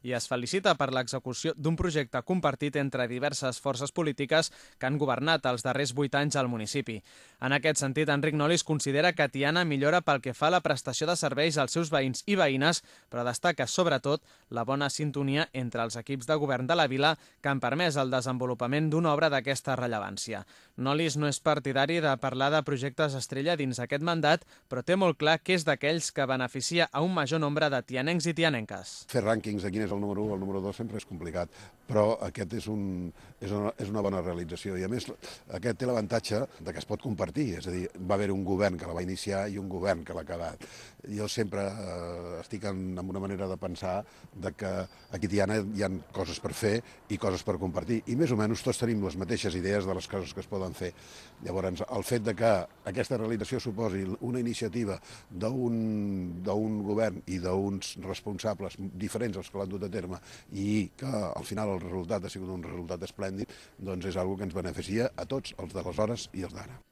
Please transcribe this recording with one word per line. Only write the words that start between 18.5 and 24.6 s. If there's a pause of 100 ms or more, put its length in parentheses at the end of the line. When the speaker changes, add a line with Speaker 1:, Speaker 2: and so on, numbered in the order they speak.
Speaker 1:
d'una
obra
d'aquesta
rellevància. (300)
Nolis
no
és
partidari
de
parlar
de
projectes
estrella
dins
aquest
mandat, (480)